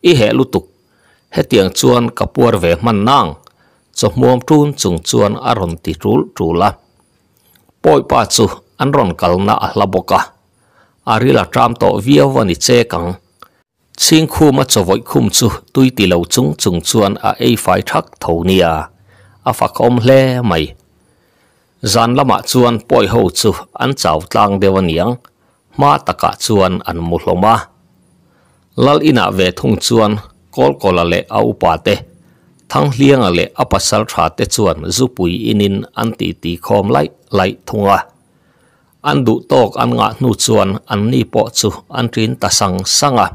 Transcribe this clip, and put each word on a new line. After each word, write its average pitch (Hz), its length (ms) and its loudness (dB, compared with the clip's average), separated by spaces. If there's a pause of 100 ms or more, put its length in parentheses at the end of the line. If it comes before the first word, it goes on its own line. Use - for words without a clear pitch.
I - 100 -2
he 131 80 2 (100)
lu 131 60 2 (100)
tuk. 90 120 -4 (680)
He - 140 -4
tiang 95 300 2
chuan 123 240 2 (140)
ka - 160 -2
puar 117 300 2
ve 85 80 2 (140)
man 110 200 0
nang. 123 240 2 (680)
Cho - 100 0 (120)
muam 127 280 4
tun 147 340 4
chung 90 180 -2 (100)
chuan 107 240 0 (160)
a - 100 2
ron 85 140 -4 (100)
ti - 80 -6 (100)
trul 113 200 0 (140)
trul 85 320 -2
a. - 20 4 (1120)
Poi 151 260 4
pa 127 160 2
chu 117 200 0 (360)
an 135 140 0
ron 113 240 0
kal 87 140 0 (140)
na 107 60 0
a - 200 -4
hla 101 200 0
bawk 92 260 -2
a. - 20 -4 (920)
A - 100 2
rila 123 300 2
tram 120 200 2 (100)
to 98 60 2 (180)
viaw 139 360 4
ani 92 140 0 (100)
che 120 260 4
kang. 85 180 -6 (880)
Ching 160 300 2
khu 151 240 2
ma 135 200 0
cho 104 120 0
voi 95 260 0
khum 127 280 0
chu 123 100 2 (260)
tui 131 240 4
ti 104 140 2
lo 87 60 2 (160)
chung 127 180 0 (100)
chung 87 200 -2
chuan 101 320 0 (160)
a - 20 -2 (140)
ei 120 180 2
fai 92 260 2
thak - 160 -2 (160)
tho 85 120 -2 (140)
ni 95 120 4
a. 85 140 2 (760)
A - 80 0
fa 117 180 0
khom 120 280 2
hle 131 380 4
mai. 82 240 0 (1160)
Zan 117 320 0
lama 131 300 0
chuan 120 420 2
poi 110 200 2
ho 107 220 0
chu 104 220 -2 (220)
an - 220 -4
chau 78 340 -2
tlang 101 300 0
dewa 95 220 2
niang. 90 340 -2 (640)
Ma 143 200 4
taka - 420 -4
chuan 92 460 0
an 85 120 -8
mu 85 200 -4
hloma. 92 380 2 (1200)
Lal 139 280 2
ina 120 280 2
ve 92 200 0
thung 113 280 -2
chuan 107 380 0 (340)
kol 139 300 0
kola 90 220 0
le 87 160 0 (100)
a 107 100 -2
upa 101 380 0
te. 104 180 -2 (720)
Thang 143 220 -2
hliang 135 300 4
a 101 80 2
le 85 160 0 (100)
a 143 100 -4
pasal 107 460 0
tha 80 180 0
te - 160 -4
chuan 95 320 -2 (180)
zupui 127 360 -2 (200)
inin 196 320 0 (120)
an 110 220 -4
ti 87 240 -6
ti 85 200 -6
khom 101 280 0
lai, 139 180 0 (240)
lai 139 200 0 (160)
thunga. 101 300 0 (1040)
An 143 240 0
du 117 240 0
tok 120 280 2
an 120 200 0
nga 107 100 2 (120)
hnu 127 100 0 (140)
chuan 101 260 2 (180)
an 104 140 -2 (100)
ni 127 120 0
po - 180 -2 (180)
chu 107 100 0 (200)
an 123 260 -4
rin 113 200 -2
ta - 140 -4
sang 92 360 -2
sanga. 123 500 0